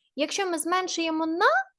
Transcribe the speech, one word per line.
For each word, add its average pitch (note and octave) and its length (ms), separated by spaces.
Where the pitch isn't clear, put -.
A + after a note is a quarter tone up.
Якщо E4 340
ми E4 80
зменшуємо E4 680
на E4 200